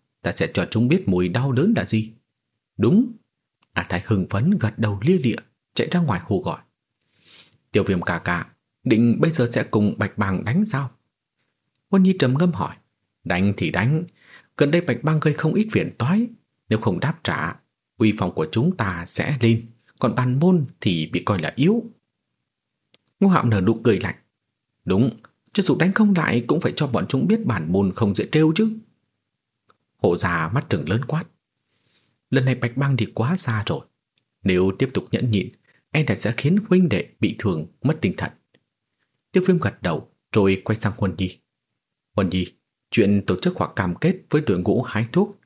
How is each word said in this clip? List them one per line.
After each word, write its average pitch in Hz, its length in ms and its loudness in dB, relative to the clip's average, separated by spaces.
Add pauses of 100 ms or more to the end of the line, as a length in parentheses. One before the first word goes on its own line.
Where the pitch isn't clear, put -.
(220)
ta - 100 -4
sẽ 160 220 -2
cho 90 180 -2
chúng 117 160 2
biết 180 200 2
mùi 90 220 2
đau 123 220 0
đớn 165 240 2
là 117 100 -2
gì. 110 280 -2 (640)
Đúng. 160 340 4 (640)
A 87 160 -4
Thái 90 160 -4
hưng 95 240 0
phấn 127 300 0
gật 107 180 -2
đầu 104 240 -2
lia 180 160 2
lịa, 127 200 -2 (360)
chạy - 180 -2
ra 180 80 2
ngoài 170 240 -2
hô 190 160 -2
gọi. - 200 -8 (1120)
Tiêu 104 120 2
Viêm 90 180 0
ca 85 180 -4
ca, 87 300 -6 (340)
định 117 380 4
bây 156 100 2
giờ 120 200 0
sẽ 110 120 0
cùng 104 340 0
Bạch 104 200 -4
bang 98 280 -2
đánh 175 200 0
sao? 135 260 -4 (1000)
Quân 190 140 4
Nhi 185 160 4
trầm 131 180 2
ngâm 180 140 2
hỏi. 95 240 -6 (480)
Đánh 92 340 0
thì 87 120 -2
đánh, 143 340 0 (540)
gần 143 140 4
đây 175 100 4
Bạch 123 220 -4
bang 156 160 2
gây 147 140 2
không - 200 -2
ít 214 180 0
phiền 87 260 0
toái, 196 300 0 (420)
nếu 107 100 2
không 87 200 -2
đáp 156 240 -2
trả, - 320 -4 (460)
uy 107 160 4
phong 92 180 -2
của 80 160 -2
chúng 156 260 0
ta 87 300 -4
sẽ - 340 -4
lên, 117 240 2 (340)
còn 127 160 0
bản 127 240 0
môn 175 260 4 (160)
thì 82 260 0
bị - 160 -4
coi 98 160 0
là 78 160 -6
yếu. 202 280 2 (1400)
Ngô 196 80 4
Hạo 180 180 4
nở 104 160 2
nụ 107 120 2 (100)
cười 104 160 4
lạnh. 90 160 -6 (720)
Đúng, 98 240 2 (440)
cho 202 100 0
dù - 120 2
đánh 185 160 2
không 208 260 4
lại 120 300 0
cũng 160 140 0
phải - 140 -2
cho 147 120 -2
bọn 113 220 -2
chúng 135 180 0
biết 220 180 2
bản 87 260 -2
môn 95 240 2
không 101 200 0
dễ 101 160 -2
trêu 156 240 4
chứ. 220 140 2 (1300)
Hộ 90 160 2
gia 85 320 -2
mắt 127 200 -4
trừng 76 200 -2
lớn 117 180 -2
quát: 160 160 -4 (1080)
"Lần 131 160 0
này 127 100 0
Bạch 123 220 -6
Bang 139 180 0
đi 110 100 0
quá 127 320 -2
xa 107 280 -4
rồi. - 200 -6 (580)
Nếu 95 360 2
tiếp 131 140 0
tục - 180 -4
nhẫn 123 200 0
nhịn, 101 180 0 (420)
e 147 160 0
là - 80 0
sẽ - 220 -2
khiến 170 200 2 (120)
huynh 180 200 4
đệ - 200 -2 (100)
bị - 200 0
thương, 82 280 -2 (140)
mất - 200 -2
tinh 92 160 0
thần." - 140 -6 (1000)
Tiêu 185 160 2
Viêm 180 100 6
gật - 240 -2
đầu 85 300 -6 (200)
rồi 98 340 4
quay 110 100 0
sang 104 220 -4
Huân 95 200 -2
Nhi. 92 200 -4 (800)
"Huân 95 140 0
Nhi, 90 180 -2 (440)
chuyện 101 360 2
tổ 95 140 0
chức 180 160 0
hoặc 85 180 -2
cam 90 200 -2
kết - 200 0 (140)
với 151 120 0
đội 92 180 -2
ngũ 98 220 0
hái 113 300 -4
thuốc 208 340 -2